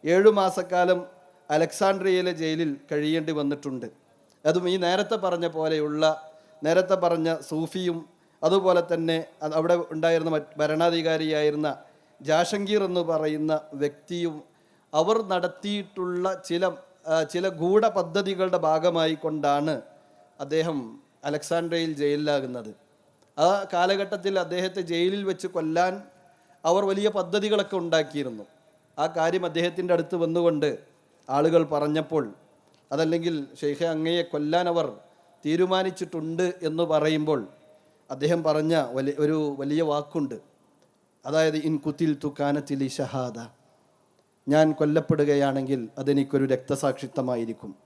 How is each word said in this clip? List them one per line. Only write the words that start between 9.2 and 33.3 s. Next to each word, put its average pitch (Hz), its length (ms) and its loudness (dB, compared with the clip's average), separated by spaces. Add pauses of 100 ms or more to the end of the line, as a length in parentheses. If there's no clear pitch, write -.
അത് 156 120 -4
അവിടെ 170 360 2
ഉണ്ടായിരുന്ന 160 400 0
മറ്റ് 151 280 -4
ഭരണാധികാരിയായിരുന്ന 156 1160 0 (460)
ജാഷങ്കീർ 196 600 2
എന്ന് 180 180 0
പറയുന്ന 156 600 0 (140)
വ്യക്തിയും 156 680 -6 (520)
അവർ 208 280 2
നടത്തിയിട്ടുള്ള 185 1200 -4
ചില, 175 280 0 (340)
ആ, 160 160 2
ചില 175 260 -2
ഗൂഢപദ്ധതികളുടെ 185 1080 2
ഭാഗമായി 160 560 2
കൊണ്ടാണ് 147 680 0 (580)
അദ്ദേഹം 143 600 -4 (240)
അലക്സാണ്ട്രിയയിൽ 165 680 -2
ജയിലിലാകുന്നത്. 143 840 -2 (680)
ആ 196 320 4
കാലഘട്ടത്തിൽ 196 680 0
അദ്ദേഹത്തെ 180 420 -2
ജയിലിൽ 175 440 0
വെച്ച് 190 220 -4
കൊല്ലാൻ 180 560 0 (640)
അവർ 185 200 4
വലിയ 196 240 0
പദ്ധതികളൊക്കെ 196 680 0
ഉണ്ടാക്കിയിരുന്നു. 147 680 -2 (540)
ആ 151 80 0
കാര്യം 170 380 0
അദ്ദേഹത്തിൻ്റെ 175 500 -2
അടുത്ത് 165 220 -2
വന്നുകൊണ്ട് 165 640 2 (500)
ആളുകൾ 160 360 4
പറഞ്ഞപ്പോൾ, 151 720 -2 (580)
അതല്ലെങ്കിൽ 160 540 -2 (140)